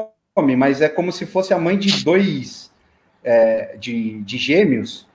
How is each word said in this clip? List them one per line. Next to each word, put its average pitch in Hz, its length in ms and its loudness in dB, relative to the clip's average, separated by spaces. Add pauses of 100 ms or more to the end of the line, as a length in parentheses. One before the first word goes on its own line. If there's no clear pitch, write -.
(360)
nome, 139 200 2
mas 135 260 2
é 151 60 6
como 180 240 -4
se - 140 -10
fosse 190 280 -2
a 175 40 2
mãe 175 200 0
de 156 260 -2
dois, 160 680 0 (540)
é, 113 540 2
de, 110 440 -6
de 101 160 -10
gêmeos, 139 760 0